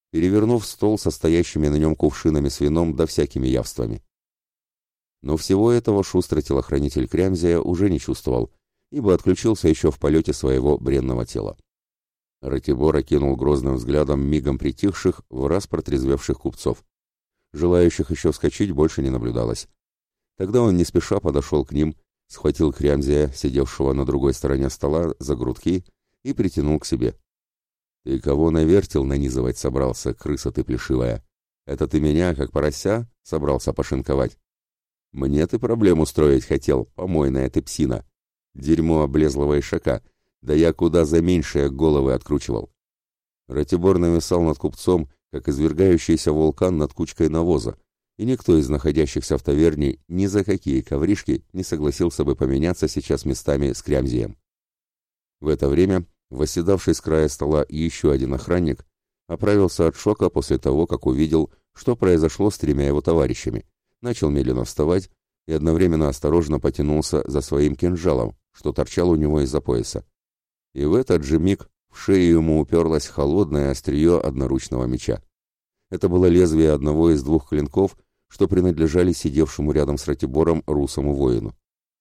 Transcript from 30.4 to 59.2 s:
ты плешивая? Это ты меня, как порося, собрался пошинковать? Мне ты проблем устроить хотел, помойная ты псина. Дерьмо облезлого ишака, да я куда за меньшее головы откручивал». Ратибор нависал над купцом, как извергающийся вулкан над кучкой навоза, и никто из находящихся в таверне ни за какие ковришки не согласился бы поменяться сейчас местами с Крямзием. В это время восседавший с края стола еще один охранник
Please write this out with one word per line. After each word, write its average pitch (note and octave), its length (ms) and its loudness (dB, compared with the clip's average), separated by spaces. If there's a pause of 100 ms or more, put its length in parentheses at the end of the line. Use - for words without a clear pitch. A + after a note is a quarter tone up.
ты - 120 -4
плешивая? A#1+ 640 -4 (400)
Это C#2+ 220 -4
ты D2+ 120 -2
меня, D#2 360 0
как C#2+ 160 -6
порося, F#2+ 580 -2 (140)
собрался C#2+ 500 -4
пошинковать? C2+ 640 -2 (720)
Мне C#2 360 0
ты - 120 -4
проблем G#2+ 400 2
устроить D2 460 2
хотел, C#2 400 -2 (100)
помойная C#2 540 -2
ты - 120 -2
псина. B1 440 -4 (480)
Дерьмо D#2+ 480 2
облезлого D2 580 0
ишака, C#2 440 -4 (380)
да C2+ 120 -2
я E2 180 4
куда E2 340 2
за E2 160 2
меньшее D2+ 500 0
головы C#2 420 2
откручивал». B1+ 560 -4 (800)
Ратибор F2 500 0
нависал E2+ 460 2
над D#2 160 0
купцом, D#2+ 500 -2 (220)
как C#2+ 180 -6
извергающийся D#2+ 800 2
вулкан D#2 460 2
над D2 160 -2
кучкой E2 360 -2
навоза, D#2 480 0 (400)
и G#2+ 80 -6
никто B2 320 2
из C#2+ 100 2
находящихся D2 720 -2
в - 60 -12
таверне D2 640 0
ни F#2 180 -2
за G2 180 0
какие D2 380 -2
ковришки E2 720 -2
не F#2 100 -6
согласился D2+ 600 -2
бы C#2 120 0
поменяться C#2+ 520 0
сейчас - 380 -4
местами C#2 480 -2
с - 80 -10
Крямзием. B1 560 -2 (1040)
В C#2+ 80 -6
это C#2+ 220 0
время F2+ 360 2 (240)
восседавший E2 640 0
с - 60 -6
края D#2 260 0
стола D2 420 -2
еще D#2 420 -2
один C2 220 0
охранник E2 520 -2 (420)